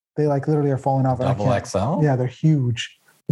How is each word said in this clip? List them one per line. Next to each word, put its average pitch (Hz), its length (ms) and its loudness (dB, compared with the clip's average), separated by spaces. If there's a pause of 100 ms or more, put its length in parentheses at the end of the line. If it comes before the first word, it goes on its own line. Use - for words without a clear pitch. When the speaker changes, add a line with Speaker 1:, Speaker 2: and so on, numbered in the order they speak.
(160)
Speaker 1:
They, 151 120 0
like, 139 200 -2
literally 147 240 2
are 131 60 0
falling 135 280 0
off. 123 160 0
I 127 40 -2
Speaker 2:
Double 104 200 -2
Speaker 1:
can't. 101 120 2
Speaker 2:
X - 180 -6
L? 131 260 0
Speaker 1:
Yeah, 143 140 2
they're 123 100 -2
huge. 127 760 -2 (320)